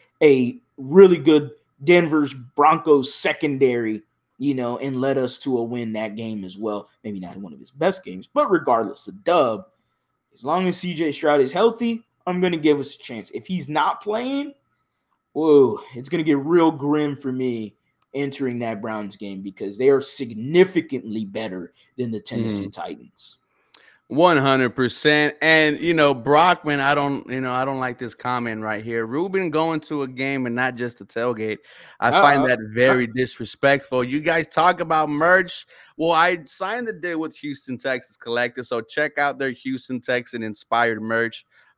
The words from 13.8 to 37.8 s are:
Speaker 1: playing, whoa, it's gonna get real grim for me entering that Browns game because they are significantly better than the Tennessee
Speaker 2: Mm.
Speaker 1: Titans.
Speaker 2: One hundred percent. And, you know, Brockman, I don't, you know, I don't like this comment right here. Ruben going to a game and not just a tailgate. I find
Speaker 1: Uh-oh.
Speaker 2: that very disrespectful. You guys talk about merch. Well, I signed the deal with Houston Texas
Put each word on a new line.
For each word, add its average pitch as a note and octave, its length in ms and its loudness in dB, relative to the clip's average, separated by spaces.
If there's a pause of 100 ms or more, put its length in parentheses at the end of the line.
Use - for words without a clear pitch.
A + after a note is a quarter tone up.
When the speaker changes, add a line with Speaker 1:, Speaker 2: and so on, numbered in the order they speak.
Speaker 1:
playing, C4 500 -4 (800)
whoa, C#3+ 460 4 (160)
it's B2 140 -12
gonna E3 160 -2
get C#3+ 140 2
real D#3+ 340 4
grim D3 420 -2
for C3+ 160 -8
me A#2+ 460 -6 (380)
entering C3+ 440 -4
that A2+ 220 -6
Browns G#2+ 340 -8
game G2 280 -12
because G2+ 340 -10
they B2+ 140 4
are C3 100 4
significantly B2+ 1300 -2
better G2 480 -10 (240)
than B2 120 -6
the A2 100 -6
Tennessee A2 460 -6
Speaker 2:
Mm. - 60 -12
Speaker 1:
Titans. - 640 -14 (720)
Speaker 2:
One D#3+ 300 4
hundred C3 320 2
percent. D3+ 720 2
And, D#3 380 4
you E3 120 0
know, C#3+ 220 4
Brockman, D3 680 2
I C#3 140 2
don't, C#3+ 340 -2
you C3 140 -6
know, B2+ 100 -4
I C3 140 -2
don't C3+ 140 -4
like B2 180 -6
this A#2 160 -10
comment A#2+ 480 -4
right G#2+ 200 -6
here. A#2 220 -4
Ruben F3 460 -4
going D#3+ 300 0
to D3 220 -6
a C3+ 60 -6
game C3 380 -4
and A#2+ 80 -4
not B2 220 -2
just A#2+ 240 -8
a G2+ 40 -18
tailgate. A2 540 -4 (420)
I B2 120 2
find D3 300 6
Speaker 1:
Uh-oh. C3 60 2
Speaker 2:
that B2 100 2 (140)
very B2 360 4
disrespectful. B2+ 960 -2
You C3+ 160 -4
guys E3 260 0
talk E3+ 340 2
about D#3+ 300 0
merch. F3 560 2 (300)
Well, E3 160 0
I F3 340 4
signed A3+ 420 -8
the G#3 60 -6
deal E3+ 240 -6
with D#3 200 -6
Houston C3 380 -10
Texas B2+ 400 -6